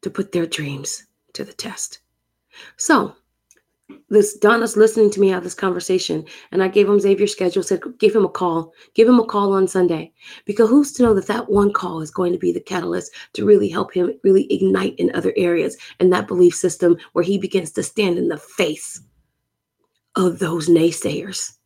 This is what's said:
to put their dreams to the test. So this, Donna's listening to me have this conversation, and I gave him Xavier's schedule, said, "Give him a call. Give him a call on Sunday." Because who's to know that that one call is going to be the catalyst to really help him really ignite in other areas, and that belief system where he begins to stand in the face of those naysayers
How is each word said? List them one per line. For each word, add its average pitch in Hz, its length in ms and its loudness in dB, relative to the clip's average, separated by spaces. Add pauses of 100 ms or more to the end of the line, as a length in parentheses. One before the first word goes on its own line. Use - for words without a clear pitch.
to 185 60 -6
put 196 220 -8
their 170 140 -2
dreams 143 600 -10 (280)
to - 100 -12
the - 100 -16
test. - 460 -12 (760)
So - 380 0 (920)
this, 208 280 2
Donna's 226 400 0
listening 220 340 4
to 196 80 -8
me 196 100 4
have 185 140 -2
this 180 120 -12
conversation, 180 720 -4 (260)
and 185 100 0
I 190 60 2
gave 202 200 2
him 202 120 4
Xavier's 196 320 2
schedule, 180 320 -2
said, 180 180 -2 (160)
"Give 214 180 2
him 202 100 4
a - 40 -4
call. 165 440 -4 (200)
Give 226 140 6
him 247 120 6
a 226 60 0
call 202 280 -2
on 190 140 2
Sunday." 165 460 -2 (320)
Because 214 240 2
who's 285 240 4
to 254 100 2
know 226 120 4
that 185 120 -2
that 220 220 -4
one 202 240 2
call 175 280 -6
is 156 100 -12
going 175 220 -2
to 175 60 -4
be 175 120 0
the 175 80 -4
catalyst 175 540 -6 (200)
to - 120 -6
really 202 240 4
help - 240 -6
him 180 200 -2 (100)
really 190 280 4
ignite 190 460 0
in 175 180 -2
other 180 200 -2
areas, 170 420 -2 (220)
and 180 140 4
that - 140 -2
belief 180 280 4
system 175 420 0 (160)
where 175 100 0
he 196 140 -2
begins 185 360 -4
to - 100 -4
stand 185 340 -2
in 175 100 -2
the 160 100 -4
face - 640 -6 (1120)
of 180 240 0
those 165 300 -4
naysayers 170 960 -2